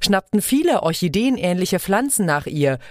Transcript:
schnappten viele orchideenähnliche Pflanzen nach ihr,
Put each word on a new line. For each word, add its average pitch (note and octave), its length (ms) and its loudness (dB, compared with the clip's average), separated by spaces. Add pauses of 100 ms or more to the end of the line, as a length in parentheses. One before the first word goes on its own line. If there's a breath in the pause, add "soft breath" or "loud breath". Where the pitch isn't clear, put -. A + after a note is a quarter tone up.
schnappten G3 400 0
viele D4 440 2
orchideenähnliche F3+ 960 0
Pflanzen A3 440 0
nach D3 220 0
ihr, C#3 320 0 (120)